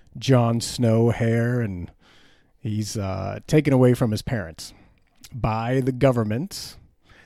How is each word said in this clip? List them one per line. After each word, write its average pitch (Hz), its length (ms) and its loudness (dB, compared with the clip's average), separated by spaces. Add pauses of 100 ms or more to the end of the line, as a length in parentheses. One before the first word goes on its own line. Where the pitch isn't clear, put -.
(160)
Jon 117 460 2
Snow 113 480 2
hair, 117 500 0
and 92 320 -8 (640)
he's, 107 380 -6
uh, 98 500 -6
taken 147 280 4
away 127 180 6
from 117 200 0
his 104 100 -4
parents 87 500 -8 (580)
by 117 500 -2
the 131 120 -2
government, 123 840 -2 (480)